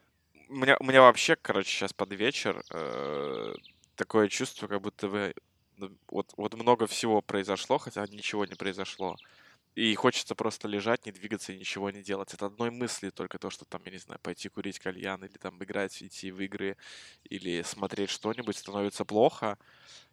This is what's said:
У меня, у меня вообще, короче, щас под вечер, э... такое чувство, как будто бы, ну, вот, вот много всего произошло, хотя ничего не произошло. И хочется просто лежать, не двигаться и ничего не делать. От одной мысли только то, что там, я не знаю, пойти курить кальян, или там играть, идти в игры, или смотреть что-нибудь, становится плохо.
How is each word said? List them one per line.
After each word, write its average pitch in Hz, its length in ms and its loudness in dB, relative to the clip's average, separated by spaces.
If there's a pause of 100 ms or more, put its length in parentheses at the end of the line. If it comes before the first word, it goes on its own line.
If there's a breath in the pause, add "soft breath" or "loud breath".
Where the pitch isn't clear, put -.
(480 loud breath)
У 139 80 -14
меня, 131 240 6
у - 60 -6
меня 131 160 12
вообще, 127 340 10
короче, 101 340 0
щас - 220 -2
под 98 220 -4
вечер, 101 580 0
э... 69 840 -4 (420)
такое 110 340 4
чувство, - 380 -6
как 101 140 -4
будто 101 280 -6
бы, 98 240 -2 (440)
ну, 98 120 -10 (180)
вот, - 300 -6
вот 104 160 -4
много 113 340 4
всего 110 340 2
произошло, 98 560 -2
хотя 104 300 -6
ничего 104 380 -4
не 90 100 -12
произошло. 95 600 -6 (560 soft breath)
И 110 220 2
хочется - 400 2
просто - 340 -4
лежать, 104 360 0
не 107 60 -12
двигаться 98 400 -8
и 95 80 -10
ничего 98 320 -4
не 101 100 -16
делать. 98 320 -6
От - 100 -8
одной 107 280 -4
мысли 120 380 -6
только 90 300 -8
то, 95 100 -8
что - 160 -12
там, 90 200 -12
я 92 60 -12
не 95 60 -14
знаю, - 240 -18
пойти 90 260 -10
курить 98 320 -8
кальян, 92 460 -6
или 98 120 -20
там 90 240 -12
играть, 98 400 -4
идти 95 300 -12
в 92 100 -12
игры, 98 360 -4 (520 loud breath)
или 90 340 -4
смотреть 101 460 -4
что-нибудь, 107 460 -4
становится 101 480 -4
плохо. 107 540 2 (560 loud breath)